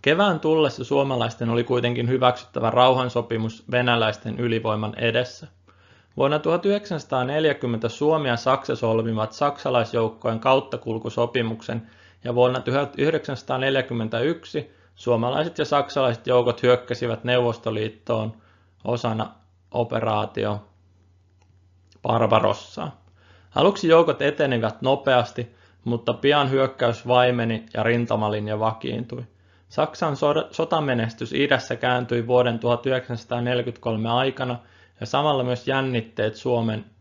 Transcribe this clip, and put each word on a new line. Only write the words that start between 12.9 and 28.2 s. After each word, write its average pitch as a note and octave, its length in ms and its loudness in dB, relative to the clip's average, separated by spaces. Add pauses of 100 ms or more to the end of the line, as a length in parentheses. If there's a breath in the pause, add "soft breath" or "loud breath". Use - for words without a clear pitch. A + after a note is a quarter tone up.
yhdeksänsataaneljäkymmentäyksi C3+ 1700 -2 (240 soft breath)
suomalaiset B2+ 640 0
ja D3 60 0
saksalaiset C#3 640 0
joukot B2 360 2
hyökkäsivät B2 640 0
Neuvostoliittoon A2+ 1080 -2 (520 soft breath)
osana A2+ 460 -2 (400)
operaatio G#2+ 960 -2 (1400)
Barbarossaa. A2+ 1040 0 (500 soft breath)
Aluksi F#3 340 2
joukot D#3+ 340 6
etenivät C3 600 0
nopeasti, B2+ 720 0 (300 soft breath)
mutta A#2+ 280 -2
pian C#3 380 2
hyökkäys C3 560 0
vaimeni B2 680 2
ja A2+ 80 -2
rintamalinja G#2+ 800 0